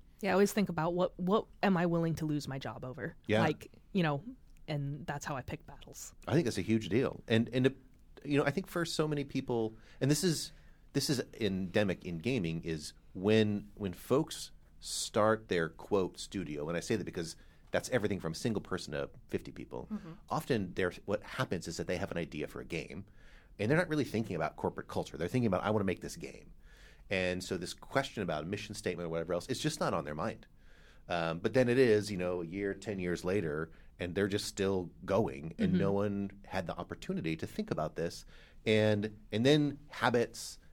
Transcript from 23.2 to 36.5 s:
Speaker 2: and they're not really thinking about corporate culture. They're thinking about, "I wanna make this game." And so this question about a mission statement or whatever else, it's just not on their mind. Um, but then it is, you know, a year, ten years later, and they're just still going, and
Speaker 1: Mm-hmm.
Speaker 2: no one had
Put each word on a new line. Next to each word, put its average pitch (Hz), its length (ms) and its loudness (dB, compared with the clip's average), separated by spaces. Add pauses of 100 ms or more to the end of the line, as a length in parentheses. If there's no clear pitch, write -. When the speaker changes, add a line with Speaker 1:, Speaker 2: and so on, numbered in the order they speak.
Speaker 2:
and 107 120 0
they're 156 80 4
not 180 120 0
really 151 140 0
thinking 104 320 -2
about 78 200 -2
corporate - 320 -4
culture. - 300 -4
They're 85 100 -2
thinking 123 200 2
about, 92 160 2
"I 101 60 2
wanna 107 140 2
make 92 160 0
this - 160 -8
game." - 340 -12 (600)
And 92 320 0
so 95 140 -4
this 85 180 -6
question - 480 -2
about 78 220 -2
a - 20 -8
mission 104 280 -6
statement 87 320 -4
or 80 40 -4
whatever 82 220 -2
else, 87 160 -2
it's 127 120 -4
just 151 200 -2
not 147 140 0
on 82 100 -2
their 73 100 -6
mind. - 320 -6 (600)
Um, 82 300 0
but 101 160 -2
then 127 140 6
it 120 100 4
is, 107 320 6
you 101 80 -4
know, 90 240 -2
a 85 40 -6
year, 98 280 -4
ten 98 240 -6
years 87 260 -2
later, 82 460 0 (280)
and 87 160 -4
they're 98 140 2
just 101 180 -2
still 95 440 0 (140)
going, 80 540 0
and 101 120 2
Speaker 1:
Mm-hmm. 92 80 4
Speaker 2:
no 98 140 4
one 101 380 0 (160)
had 92 200 -4